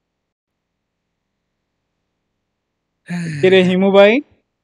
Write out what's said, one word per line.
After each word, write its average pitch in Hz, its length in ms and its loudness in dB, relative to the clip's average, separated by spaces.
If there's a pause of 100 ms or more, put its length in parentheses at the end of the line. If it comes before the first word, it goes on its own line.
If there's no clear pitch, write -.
(3500)
কিরে 185 220 2
হিমু 185 300 -2
ভাই, 208 280 4 (440)